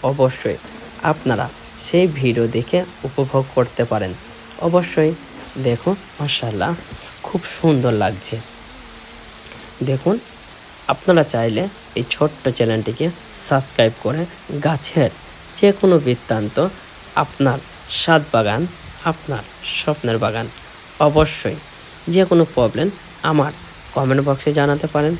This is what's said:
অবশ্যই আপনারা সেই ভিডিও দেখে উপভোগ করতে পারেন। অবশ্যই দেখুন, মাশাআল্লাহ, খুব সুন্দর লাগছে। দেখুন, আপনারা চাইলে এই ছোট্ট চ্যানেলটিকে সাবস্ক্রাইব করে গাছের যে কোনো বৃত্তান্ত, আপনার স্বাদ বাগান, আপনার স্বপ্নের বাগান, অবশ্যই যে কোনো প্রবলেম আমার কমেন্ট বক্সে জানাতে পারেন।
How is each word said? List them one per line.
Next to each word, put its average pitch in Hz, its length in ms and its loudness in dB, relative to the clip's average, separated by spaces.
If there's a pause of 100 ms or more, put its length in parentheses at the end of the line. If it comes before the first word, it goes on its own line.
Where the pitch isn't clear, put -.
অবশ্যই 131 540 2 (540)
আপনারা 127 340 0 (400)
সেই 180 220 4 (120)
ভিডিও 120 280 4
দেখে 120 320 0 (280)
উপভোগ 135 360 0 (120)
করতে 120 360 2
পারেন। 101 200 0 (560)
অবশ্যই 170 440 2 (560)
দেখুন, 123 280 0 (240)
মাশাআল্লাহ, 120 520 -2 (560)
খুব 175 140 -2 (160)
সুন্দর 127 360 4 (100)
লাগছে। 95 320 -4 (1500)
দেখুন, 147 260 2 (760)
আপনারা 170 300 2 (100)
চাইলে 117 300 0 (360)
এই 123 60 -4 (100)
ছোট্ট 147 280 -4 (140)
চ্যানেলটিকে 113 480 0 (420)
সাবস্ক্রাইব 127 460 2 (100)
করে 135 180 0 (420)
গাছের 147 480 0 (460)
যে 202 120 6 (100)
কোনো 190 160 6 (100)
বৃত্তান্ত, 117 520 -2 (640)
আপনার 139 360 0 (420)
স্বাদ 160 220 4 (100)
বাগান, 110 280 2 (500)
আপনার 139 320 -6 (360)
স্বপ্নের 120 460 -2
বাগান, 110 220 -2 (520)
অবশ্যই 151 580 2 (500)
যে 175 220 6
কোনো 170 140 6 (100)
প্রবলেম 123 340 2 (360)
আমার 151 280 2 (440)
কমেন্ট 135 320 2
বক্সে 139 320 2
জানাতে 143 340 2
পারেন। 151 260 2